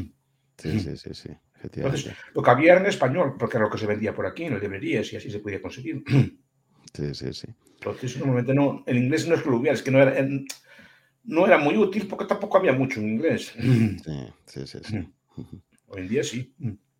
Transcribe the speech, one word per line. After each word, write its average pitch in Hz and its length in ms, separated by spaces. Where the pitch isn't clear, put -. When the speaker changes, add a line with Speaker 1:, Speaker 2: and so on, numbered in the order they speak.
Speaker 1:
Sí, 95 220
sí, 76 180
sí, - 160
sí. - 160
Efectivamente. - 360
Speaker 2:
Entonces, - 160
lo 151 80
que 127 80
había 151 220
era 185 80
en 202 60
español, 143 520
porque 117 180
era 107 80
lo 104 60
que 101 60
se 107 100
vendía 104 260
por 101 120
aquí, 123 180
en 156 100
las 98 80
librerías, 104 520
y - 40
así - 140
se 101 80
podía 98 220
conseguir. - 440
<clears throat> 117 380
Speaker 1:
Sí, 73 200
sí, 65 180
sí. - 140
Speaker 2:
Entonces, 127 380
normalmente 127 360
no, 139 320
el 123 120
inglés 143 300
no 165 60
es 151 80
que 156 80
lo 120 80
hubiera, 139 160
es 113 80
que 139 80
no 135 100
era, 131 200
en-, 135 260
no 185 240
era 175 100
muy 147 180
útil 214 320
porque - 180
tampoco - 340
había 180 140
mucho 131 260
en 107 100
inglés. 127 460
<clears throat> - 20
Speaker 1:
Sí, 95 720
sí, 67 220
sí, - 160
sí. 104 160
Speaker 2:
Ujú. - 420
Speaker 1:
Ujú. - 200
Speaker 2:
Hoy 92 140
en 92 60
día 117 160
sí. 123 360
Ujú. 110 180